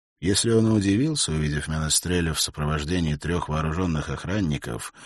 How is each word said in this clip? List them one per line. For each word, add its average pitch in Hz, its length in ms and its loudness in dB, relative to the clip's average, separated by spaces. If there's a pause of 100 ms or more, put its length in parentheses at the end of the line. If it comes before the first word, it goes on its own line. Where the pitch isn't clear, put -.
(200)
Если 101 320 2
он 113 160 6
и 110 40 4
удивился, 107 640 2
увидев 76 340 0
Менестреля 80 640 0
в 73 60 -4
сопровождении 76 760 -2
трех 80 340 -2
вооруженных 78 600 -2
охранников, 73 840 -4 (120)